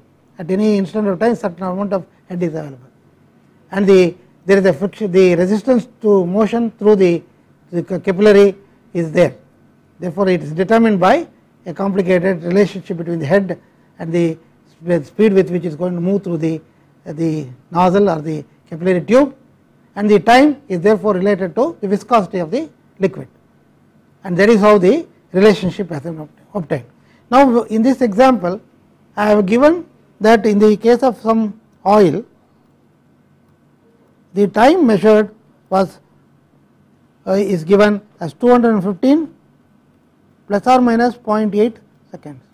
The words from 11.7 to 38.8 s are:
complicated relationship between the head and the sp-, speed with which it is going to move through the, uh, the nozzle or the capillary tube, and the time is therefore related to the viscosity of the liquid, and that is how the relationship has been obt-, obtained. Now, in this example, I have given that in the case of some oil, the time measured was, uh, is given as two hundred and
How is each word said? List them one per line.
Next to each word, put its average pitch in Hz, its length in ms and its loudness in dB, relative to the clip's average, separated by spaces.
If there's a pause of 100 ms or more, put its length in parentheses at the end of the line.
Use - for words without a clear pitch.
complicated 185 680 -2
relationship 185 540 -4
between 170 220 -8
the 156 80 -8
head 175 340 -2 (380)
and 165 140 -10
the 165 240 -2 (300)
sp-, 165 400 -6
speed 214 280 0
with 180 160 0
which 175 140 -6
it 180 40 -6
is 151 80 -12
going 180 180 -6
to 175 60 -6
move 196 240 -2
through 175 140 -6
the, 160 220 -6 (460)
uh, 170 60 -14
the 156 340 -6 (240)
nozzle 185 380 2
or 165 120 -4
the 151 240 -10 (240)
capillary 175 340 -4
tube, 247 340 2 (580)
and 208 160 -2
the 208 80 6
time 262 500 2
is 180 120 -4
therefore 202 340 0
related 185 400 -2
to 311 260 -2
the 208 60 -8
viscosity 202 520 -2
of 165 120 -6
the 285 180 -6 (300)
liquid, 175 300 -6 (960)
and 180 120 -8
that 196 120 2
is 226 120 4
how 214 180 4
the 214 280 0 (260)
relationship 190 580 0
has 151 120 -10
been 160 160 -12
obt-, 151 120 -16 (240)
obtained. 160 320 -8 (440)
Now, 240 340 2
in 220 180 -2
this 262 180 0
example, 214 600 0 (560)
I 208 120 -2
have 208 180 2
given 294 400 2 (340)
that 220 260 4
in 208 120 0
the 214 180 4
case 233 260 2
of 262 180 0
some 220 400 -2 (260)
oil, 202 380 2 (2000)
the 202 140 0
time 277 400 4
measured 214 480 2 (340)
was, 185 300 -2 (1300)
uh, 185 60 -4
is 190 320 -2
given 202 360 2 (200)
as 160 120 -10
two - 160 -2
hundred 240 260 4
and 190 100 -2